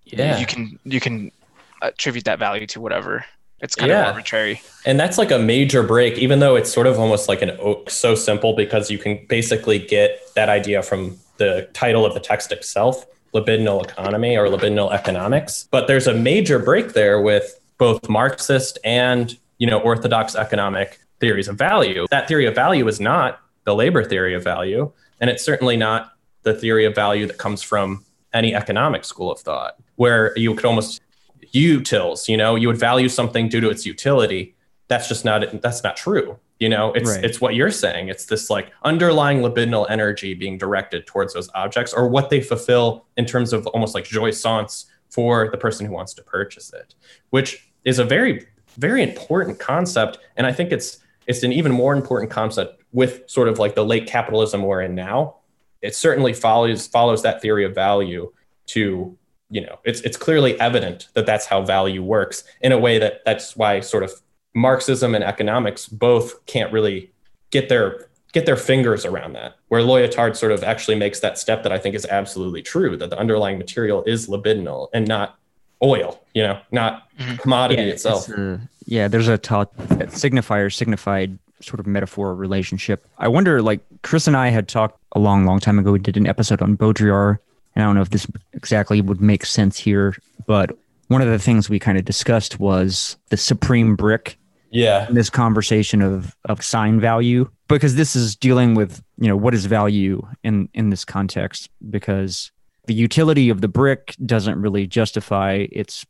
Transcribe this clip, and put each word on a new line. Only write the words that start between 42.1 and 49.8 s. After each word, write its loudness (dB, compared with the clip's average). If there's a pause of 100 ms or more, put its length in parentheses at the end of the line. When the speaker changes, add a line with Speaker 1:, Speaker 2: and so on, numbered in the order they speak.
Speaker 1:
they 2
fulfill 0 (120)
in 0
terms -2
of -4
almost, -2
like, -6
jouissance -4 (240)
for 0
the -8
person -4
who -8
wants -12
to -20
purchase -10
it, -20 (360)
which -2 (160)
is 2
a 2
very, 0 (320)
very 0
important -4
concept. -2 (200)